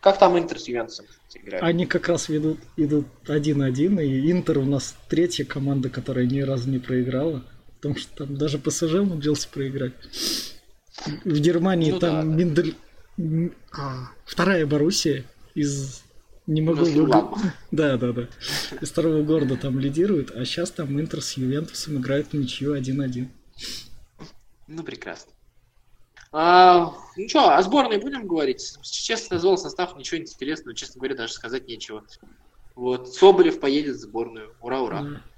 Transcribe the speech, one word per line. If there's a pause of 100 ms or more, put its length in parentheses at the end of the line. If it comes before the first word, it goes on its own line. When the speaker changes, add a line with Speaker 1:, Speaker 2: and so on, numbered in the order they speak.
Speaker 1:
Как
там
Интер
с
Ювентусом,
кстати,
играет?
Speaker 2:
Они
как
раз
ведут, (180)
идут (220)
один
один,
и
Интер
у
нас (140)
третья
команда,
которая
ни
разу
не
проиграла, (320)
потому
что (100)
там
даже
П
С
Ж
умудрился
проиграть. (1300)
В
Германии
Speaker 1:
Ну
Speaker 2:
там
Speaker 1:
да,
да.
Speaker 2:
Миндель-, (420)
м, (240)
а, (180)
вторая
Боруссия (280)
из, (460)
не
могу
Speaker 1:
Мönchengladbach.
Speaker 2:
выгу-, (180)
<laughs>
да,
да,
да. (520)
Из
второго
города
там
лидирует,
а
щас
там
Интер
с
Ювентусом
играет
в
ничью
один
один. (1400)
Speaker 1:
Ну,
прекрасно. (1040)
А, (240)
ну
че,
о
сборной
будем
говорить?
Честно
назвал
состав,
ничего
интересного,
честно
говоря,
даже
сказать
нечего. (720)
Вот,
Соболев
поедет
в
сборную. (100)
Ура,
ура.
Speaker 2:
Да. (160)